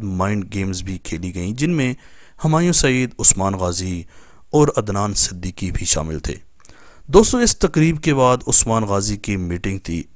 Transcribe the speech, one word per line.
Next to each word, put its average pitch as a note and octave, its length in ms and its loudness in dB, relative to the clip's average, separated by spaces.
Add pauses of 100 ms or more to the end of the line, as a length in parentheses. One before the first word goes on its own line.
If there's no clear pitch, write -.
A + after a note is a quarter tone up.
माइंड G2 460 -2
गेम्स F#2+ 320 -4
भी F#2+ 160 -8
खेली E2+ 340 -8
गईं, F2+ 220 -6
जिनमें C3+ 420 -2 (480)
हुमायूं E3 300 2
सईद, B2+ 460 2
उस्मान G2 360 2
गाजी F2+ 500 -4 (480)
और D3 240 4
अदनान G2+ 360 -2
सिद्दीकी F#2 580 -2
भी F2 140 -4
शामिल D#2 340 -2
थे। - 200 -8 (680)
दोस्तों, G#3+ 320 6
इस - 180 4
तकरीब D#3 380 2
के D3+ 160 0
बाद B2+ 340 4
उस्मान A2+ 380 2
गाजी G2 320 0
की G2+ 200 -4
मीटिंग F2+ 420 -4
थी E2+ 360 -6